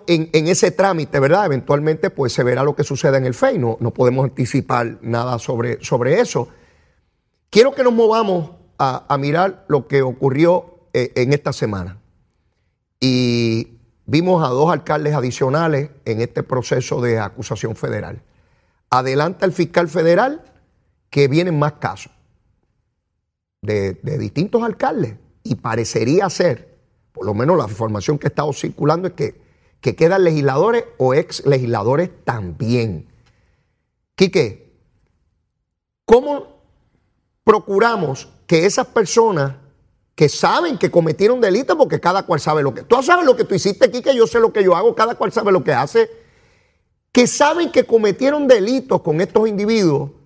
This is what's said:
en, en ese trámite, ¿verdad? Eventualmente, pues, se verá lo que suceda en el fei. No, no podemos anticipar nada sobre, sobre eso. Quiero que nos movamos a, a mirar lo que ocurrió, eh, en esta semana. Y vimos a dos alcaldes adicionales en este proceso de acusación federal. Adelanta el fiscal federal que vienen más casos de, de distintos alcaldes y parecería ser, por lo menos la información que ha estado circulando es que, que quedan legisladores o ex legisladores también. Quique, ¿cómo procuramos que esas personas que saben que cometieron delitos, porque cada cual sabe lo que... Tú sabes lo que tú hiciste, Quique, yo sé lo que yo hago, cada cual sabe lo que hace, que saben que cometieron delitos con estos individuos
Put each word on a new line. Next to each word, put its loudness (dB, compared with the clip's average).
en, 0
en 0
ese 2
trámite, -2
¿verdad? 2
Eventualmente, -2
pues, -4
se -2
verá 0
lo 0
que -2
suceda 0
en 0
el -2
fei. -2
No, -2
no -2
podemos 2
anticipar -4
nada -4
sobre, -6
sobre 0
eso. -4
Quiero 4
que 0
nos 2
movamos 0
a, -2
a 0
mirar -2
lo 0
que 2
ocurrió, 0
eh, -2
en 2
esta -2
semana. -6
Y -2
vimos 0
a 0
dos 0
alcaldes -2
adicionales -2
en -4
este -6
proceso -4
de -2
acusación -8
federal. -8
Adelanta -2
el 0
fiscal -2
federal 0
que 2
vienen 0
más 0
casos -10
de, -2
de -6
distintos -2
alcaldes -4
y -6
parecería 0
ser, -2
por -10
lo -2
menos 2
la 2
información -4
que -4
ha -2
estado -4
circulando -2
es -12
que, -8
que -2
quedan 4
legisladores 2
o 2
ex -4
legisladores 0
también. -4
Quique, 0
¿cómo 2
procuramos 2
que 2
esas 0
personas 0
que 4
saben 0
que -2
cometieron 2
delitos, 0
porque 0
cada 0
cual -2
sabe -2
lo -2
que... -14
Tú 2
sabes 2
lo 6
que -2
tú -2
hiciste, 2
Quique, -2
yo 4
sé -2
lo 2
que 2
yo 4
hago, 2
cada 0
cual -2
sabe 0
lo 2
que 0
hace, 0
que 4
saben 0
que 2
cometieron 0
delitos 2
con -2
estos 0
individuos 0